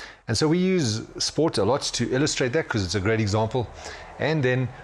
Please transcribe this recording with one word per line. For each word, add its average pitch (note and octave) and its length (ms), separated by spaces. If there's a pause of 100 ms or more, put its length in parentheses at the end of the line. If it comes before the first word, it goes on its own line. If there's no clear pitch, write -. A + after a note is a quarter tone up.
(280)
And A2+ 80
so D#3 120
we E3 100
use E3+ 420 (180)
sport - 380
a B2+ 80
lot B2+ 160 (140)
to A#2 180
illustrate C3 400
that D#3 160
'cause G2+ 160
it's E2+ 100
a G#2 60
great A2 200
example. A2 480 (500)
And D3+ 240
then B2+ 260 (160)